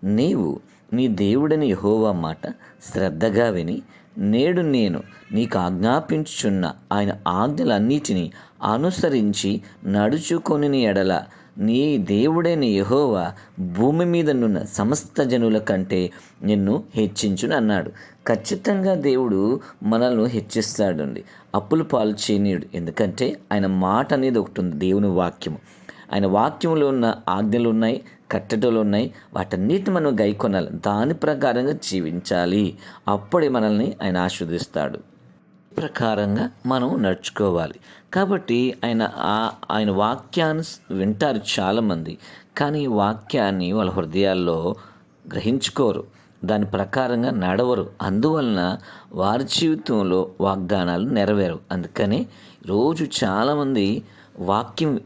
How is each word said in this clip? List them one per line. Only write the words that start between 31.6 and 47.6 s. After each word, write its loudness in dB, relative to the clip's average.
జీవించాలి. 0
అప్పుడే 0
మనల్ని 0
ఆయన 0
ఆశీర్వదిస్తాడు. -4
ప్రకారంగా -2
మనం 0
నడుచుకోవాలి. -2
కాబట్టి 0
ఆయన, 0
ఆ, -2
ఆయన 2
వాక్యాన్ని 0
స్-, -12
వింటారు 0
చాలామంది, -2
కానీ -2
వాక్యాన్ని 0
వాళ్ళ 0
హృదయాల్లో 0
గ్రహించుకోరు, -2
దాని 2
ప్రకారంగా 0
నడవరు. 0